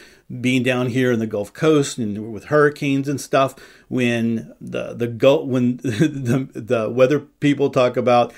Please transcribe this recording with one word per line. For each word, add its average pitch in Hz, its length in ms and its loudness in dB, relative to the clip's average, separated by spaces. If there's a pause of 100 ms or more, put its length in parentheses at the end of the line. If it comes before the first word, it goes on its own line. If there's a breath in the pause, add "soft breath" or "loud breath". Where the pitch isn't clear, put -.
(400 loud breath)
Being 127 220 0
down 127 260 0
here 127 240 0
in 113 80 0
the 110 60 -4
Gulf 104 260 -6
Coast 156 460 0
and 107 340 -6
with 101 140 -14
hurricanes 143 600 2
and 143 140 -4
stuff, 135 340 0 (340 loud breath)
when 117 720 -2
the, 120 340 -8
the 117 120 -4
Gulf, 135 400 2
when 123 300 0
<laughs> - 80 -12
the, 135 680 0
the 113 380 -4
weather 127 300 4
people 139 500 -2
talk 123 260 2
about, 120 420 2